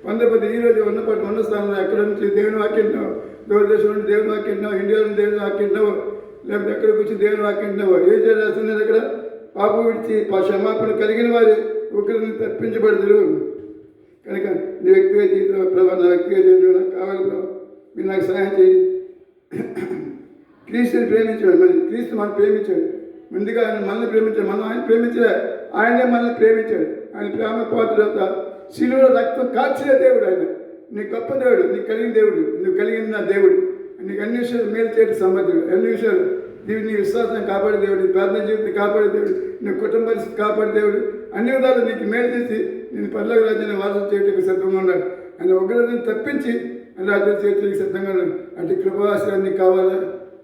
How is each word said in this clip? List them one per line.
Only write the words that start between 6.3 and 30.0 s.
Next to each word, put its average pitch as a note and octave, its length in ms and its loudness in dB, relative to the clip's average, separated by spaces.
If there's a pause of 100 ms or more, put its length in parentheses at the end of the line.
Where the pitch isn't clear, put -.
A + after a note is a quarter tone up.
లేకపోతే G#3 220 -4
ఎక్కడికి G#3+ 280 2
వచ్చి G#3+ 160 -2
దేవుని G#3 280 0
వాక్యం G#3 240 -2
వింటున్నావు, F#3+ 340 2
ఏం G3+ 200 6
చేయాల్సింది G#3+ 520 2
అక్కడ? A3+ 380 0 (460)
"పాపం G#3+ 300 2
విడిచి A3 380 -2
పా-, F#3+ 160 0
క్షమాపణ G#3+ 500 0
కలిగిన A3+ 420 0
వారే A3 320 4 (280)
ఉగ్రత G#3 280 -2
నుండి A3 180 -6
తప్పించబడదురు." G#3 1120 2 (760)
కనుక G3 180 -4 (360)
నీ F4+ 80 2
వ్యక్తిగత G3 400 6
జీవితంలో, F#3+ 400 0
"ప్రభా, F3+ 320 2
నా F3 60 6
వ్యక్తిగత F3+ 360 2
జీవితంలో F#3 340 6
నాకు - 120 0
కావాలి F#3+ 400 -4
ప్రభా, - 160 -6 (500)
మీరు F#3 120 -6
నాకు F#3 120 0
సహాయం G3 400 0
చేయి." F#3 420 6 (1700)
క్రీస్తుని A#3+ 380 0
ప్రేమించాడు, G3+ 500 4
మరి - 300 6
క్రీస్తు A3+ 280 -6
మనం G#3 160 -2
ప్రేమించాడు, G3+ 720 0 (320)
ముందుగా A3 340 0
ఆయన G#3+ 160 -4
మనల్ని A3 220 -2
ప్రేమించాడు, G#3+ 400 0
మనం G3+ 160 -2
ఆయన A#3 180 -4
ప్రేమించలే, A#3 800 0 (160)
ఆయనే A#3+ 300 2
మనల్ని A#3+ 300 0
ప్రేమించాడు. A3 680 2 (140)
ఆయన G#3 120 -6
ప్రేమ A3+ 340 -4 (100)
పాత్ర A3 300 2
యొక్క G3 400 -2 (340)
శిలువలో B3+ 320 4
రక్తం B3 460 0
కార్చిన C4+ 440 2
దేవుడు B3 260 4